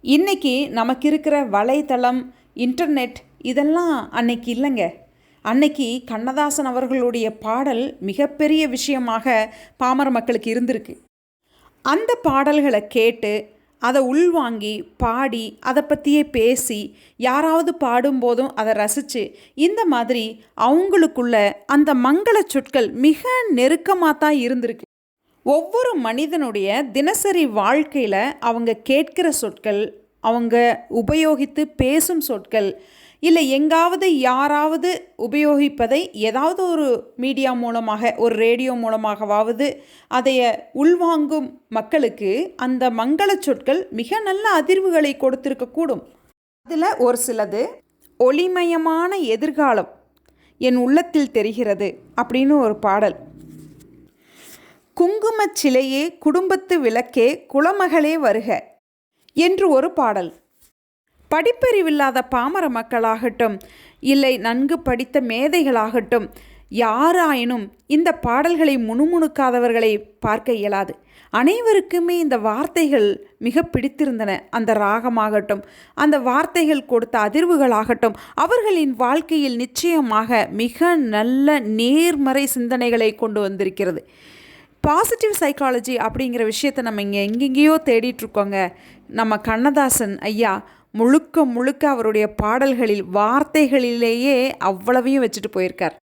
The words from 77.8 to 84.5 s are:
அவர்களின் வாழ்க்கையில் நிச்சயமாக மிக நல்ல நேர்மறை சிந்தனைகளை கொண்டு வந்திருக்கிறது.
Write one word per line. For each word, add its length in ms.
அவர்களின் 600
வாழ்க்கையில் 600
நிச்சயமாக 960
மிக 440
நல்ல 640
நேர்மறை 960
சிந்தனைகளை 600
கொண்டு 260
வந்திருக்கிறது. 640